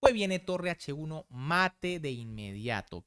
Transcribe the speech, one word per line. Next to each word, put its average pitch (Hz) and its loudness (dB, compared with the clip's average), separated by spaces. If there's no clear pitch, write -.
pues 262 8
viene 196 2
torre 180 -2
H 156 -4
uno, 156 -8
mate 175 0
de 147 -2
inmediato. 107 -6